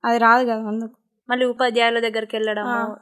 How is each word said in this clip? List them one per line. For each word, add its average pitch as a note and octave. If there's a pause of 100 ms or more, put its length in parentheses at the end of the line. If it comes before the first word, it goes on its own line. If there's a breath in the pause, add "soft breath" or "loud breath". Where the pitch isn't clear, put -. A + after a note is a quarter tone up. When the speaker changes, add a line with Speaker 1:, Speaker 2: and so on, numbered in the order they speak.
Speaker 1:
అది A#3
రాదు A#3
కదా A3
అందుకు. A3+ (360)
Speaker 2:
మళ్ళీ B3
ఉపాధ్యాయుల A#3
దగ్గరికి A3
వెళ్ళడము, A3
Speaker 1:
ఆ. A#3